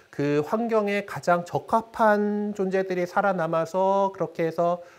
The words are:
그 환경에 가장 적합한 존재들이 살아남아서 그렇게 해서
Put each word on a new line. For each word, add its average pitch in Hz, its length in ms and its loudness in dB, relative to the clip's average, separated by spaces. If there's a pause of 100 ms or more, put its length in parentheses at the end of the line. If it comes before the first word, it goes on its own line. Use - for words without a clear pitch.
그 147 360 0
환경에 208 600 0
가장 175 400 0
적합한 208 1120 0
존재들이 190 500 0
살아남아서 190 1080 0
그렇게 165 300 -4
해서 175 380 0 (180)